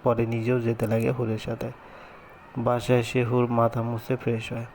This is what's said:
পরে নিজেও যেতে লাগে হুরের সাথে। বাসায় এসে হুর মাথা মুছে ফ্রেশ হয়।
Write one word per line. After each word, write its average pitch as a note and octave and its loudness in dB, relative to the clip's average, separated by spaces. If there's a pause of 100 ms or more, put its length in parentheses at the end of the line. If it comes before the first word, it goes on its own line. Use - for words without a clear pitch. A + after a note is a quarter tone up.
পরে A#2 4
নিজেও A#2 0
যেতে A#2 0
লাগে A2+ 2
হুরের A#2 -2
সাথে। A#2+ -6 (840)
বাসায় B2 2
এসে A#2+ 0
হুর A#2+ 2
মাথা A#2 2
মুছে A#2 -4
ফ্রেশ A#2 -4
হয়। A#2 -8